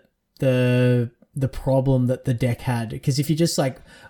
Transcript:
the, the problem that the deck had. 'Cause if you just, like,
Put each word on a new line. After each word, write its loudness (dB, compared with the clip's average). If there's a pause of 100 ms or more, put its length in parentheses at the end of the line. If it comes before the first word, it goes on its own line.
(400)
the, 2 (240)
the -2
problem 0
that -4
the 0
deck -2
had. -6
'Cause 0
if -2
you 0
just, 0
like, -2 (280)